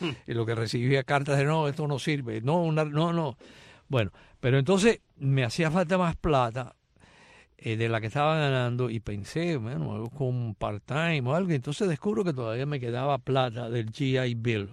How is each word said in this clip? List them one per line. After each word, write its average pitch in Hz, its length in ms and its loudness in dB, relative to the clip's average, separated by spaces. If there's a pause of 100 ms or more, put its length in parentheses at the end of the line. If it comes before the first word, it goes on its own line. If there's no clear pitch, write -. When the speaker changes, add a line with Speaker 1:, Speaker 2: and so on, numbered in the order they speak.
Speaker 1:
Hmm. 175 80 -4 (180)
Speaker 2:
y 131 80 -6
lo 117 120 0
que 120 100 -2
recibía 123 480 0
cartas 143 340 0
de, 139 60 4
"No, 151 240 2
esto 147 180 -4
no 143 140 -2
sirve, 123 400 -4
no, 151 240 2
una, 156 200 2
no, 151 280 0
no". 160 240 -2 (520)
Bueno, 113 220 2 (300)
pero 131 180 4
entonces 190 420 4 (160)
me 135 280 2
hacía 160 260 0
falta 180 260 2
más 175 200 2
plata, 131 580 0 (920)
eh, 113 120 -2
de 113 120 0
la 113 120 0
que 110 80 -4
estaba 147 300 2
ganando 123 520 0
y 113 80 -2
pensé, 143 580 -4
bueno, 123 360 -4
me 104 80 -6
busco 131 240 -6
un 123 320 -2
part-time 135 720 -2
o 143 60 2
algo. 180 180 0
Y - 20 2
entonces 147 340 -2
descubro 208 360 0
que 170 80 0
todavía 123 340 -2
me 147 140 -2
quedaba 127 380 0
plata 123 520 0
del 113 220 -2
G 131 340 0
I 120 80 0
Bill, 110 380 0